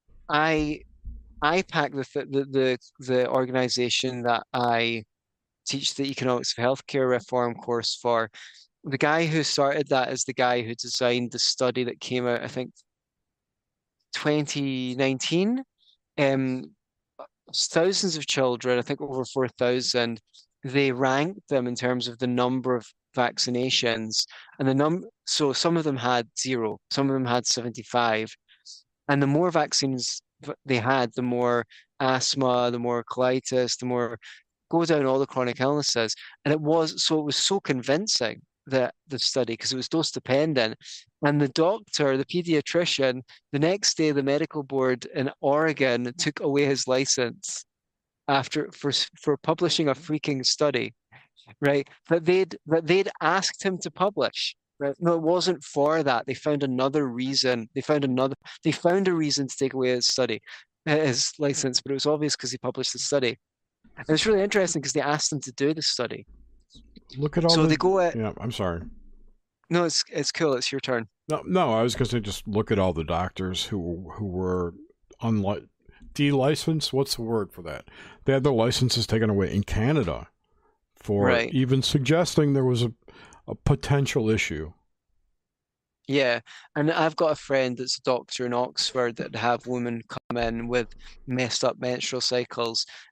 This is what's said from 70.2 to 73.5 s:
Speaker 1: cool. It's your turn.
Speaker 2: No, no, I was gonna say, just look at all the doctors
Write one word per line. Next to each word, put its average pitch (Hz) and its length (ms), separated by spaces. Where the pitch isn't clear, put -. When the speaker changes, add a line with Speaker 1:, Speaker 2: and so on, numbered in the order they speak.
Speaker 1:
cool. 156 220
It's 127 180
your 135 100
turn. 117 260
Speaker 2:
No, 151 160
no, 175 280
I 110 100
was 120 120
gonna 127 140
say, 120 120
just 101 260
look 107 240
at 101 80
all 92 140
the 80 100
doctors 90 640